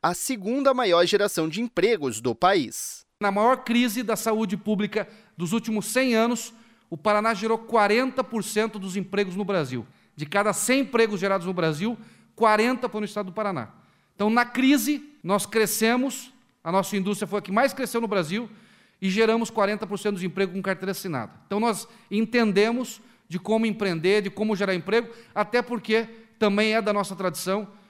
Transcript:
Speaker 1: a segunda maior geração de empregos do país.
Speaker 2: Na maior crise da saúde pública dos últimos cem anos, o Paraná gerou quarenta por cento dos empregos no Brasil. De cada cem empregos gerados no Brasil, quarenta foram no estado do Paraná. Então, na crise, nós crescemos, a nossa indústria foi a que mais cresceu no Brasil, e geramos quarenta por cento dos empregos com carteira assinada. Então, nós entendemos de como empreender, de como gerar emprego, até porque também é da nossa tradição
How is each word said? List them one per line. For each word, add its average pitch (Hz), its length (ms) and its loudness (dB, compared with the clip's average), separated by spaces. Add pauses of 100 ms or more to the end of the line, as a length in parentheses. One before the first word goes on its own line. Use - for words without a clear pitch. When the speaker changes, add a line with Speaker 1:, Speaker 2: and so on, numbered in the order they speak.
Speaker 1:
a 175 120 2
segunda 254 600 0
maior 180 320 4
geração 196 420 0
de 165 140 -4
empregos 170 580 0
do 120 140 -2
país. - 720 0 (140)
Speaker 2:
Na 202 120 0
maior 226 260 4
crise 240 440 2
da 220 140 -2
saúde 214 420 -2
pública 208 500 -2 (300)
dos 170 160 -2
últimos 220 320 -2
cem 254 300 2
anos, 233 380 0 (360)
o 165 80 -8
Paraná 214 360 2
gerou 226 240 0
quarenta 233 640 2
por 226 200 -4
cento 220 340 -2
dos 190 180 -8
empregos 190 400 -2
no 202 100 -2
Brasil. 135 400 -2 (300)
De 151 100 -8
cada 202 260 2
cem 262 300 2
empregos 226 380 2
gerados 190 280 0
no 190 60 -4
Brasil, 170 440 -2 (380)
quarenta 226 540 2
foram 214 120 -6
no 214 40 -4
estado 202 220 -6
do 185 40 -12
Paraná. 185 380 -4 (460)
Então, 208 140 2
na 240 140 4
crise, 262 600 2 (200)
nós 196 220 0
crescemos, 226 880 0 (300)
a 165 80 -4
nossa 196 260 0
indústria 196 300 -2
foi 196 120 -4
a - 20 -6
que 190 100 -10
mais 269 220 2
cresceu 233 280 -4
no 233 60 -4
Brasil, 196 420 -2 (520)
e 190 80 0
geramos 226 400 2
quarenta 208 360 0
por 196 140 -6
cento 208 140 -2
dos 180 100 -6
empregos 185 320 -2
com 196 60 -4
carteira 190 300 -4
assinada. 147 420 -6 (120)
Então, 202 140 -2
nós 226 280 0 (220)
entendemos 226 920 0 (260)
de 170 100 -8
como 220 280 0
empreender, 196 560 0
de 196 80 -6
como 214 260 -2
gerar 190 180 -2
emprego, 208 360 0 (260)
até 208 260 0
porque 226 460 -2 (320)
também 214 340 4
é 226 80 2
da 208 120 0
nossa 202 220 -2
tradição 185 520 -2 (220)